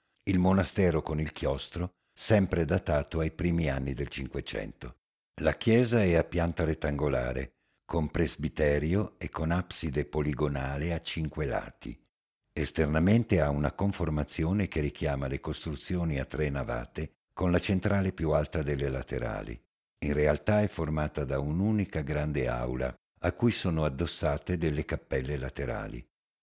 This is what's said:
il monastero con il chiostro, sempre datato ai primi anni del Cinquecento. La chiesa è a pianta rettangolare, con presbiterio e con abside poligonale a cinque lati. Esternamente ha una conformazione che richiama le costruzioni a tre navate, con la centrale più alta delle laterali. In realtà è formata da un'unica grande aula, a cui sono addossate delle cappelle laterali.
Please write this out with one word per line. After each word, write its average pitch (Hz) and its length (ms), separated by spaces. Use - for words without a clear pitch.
il 92 80
monastero 90 640
con 76 180
il 78 120
chiostro, 78 640
sempre 90 480
datato 76 540
ai 80 140
primi 85 360
anni 67 240
del 69 140
Cinquecento. 62 920
La 78 140
chiesa 113 440
è 90 140
a 80 80
pianta 85 400
rettangolare, 69 920
con 78 240
presbiterio 76 1120
e 80 100
con 80 220
abside 80 560
poligonale 71 840
a 82 80
cinque 78 440
lati. 57 560
Esternamente 80 880
ha 73 100
una 71 220
conformazione 85 960
che 78 120
richiama 71 460
le 65 140
costruzioni 78 800
a 67 40
tre 76 260
navate, 60 640
con 90 180
la 87 80
centrale 98 540
più 80 180
alta 76 320
delle 69 260
laterali. 58 720
In 73 80
realtà 76 500
è 101 60
formata 76 560
da 67 160
un'unica 90 600
grande 71 440
aula, 64 480
a 87 100
cui 120 180
sono 80 340
addossate 73 720
delle 78 280
cappelle 71 520
laterali. 104 680